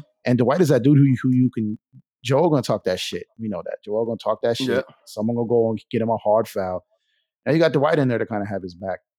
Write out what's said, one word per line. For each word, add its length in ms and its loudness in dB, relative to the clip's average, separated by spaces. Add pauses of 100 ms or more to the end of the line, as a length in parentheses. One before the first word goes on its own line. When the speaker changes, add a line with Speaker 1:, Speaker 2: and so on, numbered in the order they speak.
(260)
Speaker 1:
and 140 2
Dwight 220 2
is 80 2
that 120 4
dude 160 4
who, 240 6
who 120 0
you 200 4
can, 240 -4 (460)
Joel 260 2
gonna 140 2
talk 220 -2
that 140 -2
shit. 280 -10 (120)
We 100 -8
know 140 -6
that. 220 -10
Joel 220 -4
gonna 100 -6
talk 240 -4
that 160 0
shit. 120 -4
Speaker 2:
Yeah. 120 0 (240)
Speaker 1:
Someone 320 -4
will 80 -2
go 240 2
and 100 -4 (120)
get 100 0
him 80 -2
a 80 0
hard 300 2
foul. 360 -6 (600)
Now 80 -2
you 60 2
got 140 4
Dwight 260 2
in 80 2
there 100 0
to 80 -2
kinda 220 -6
have 160 -6
his 120 -12
back. 240 -8 (200)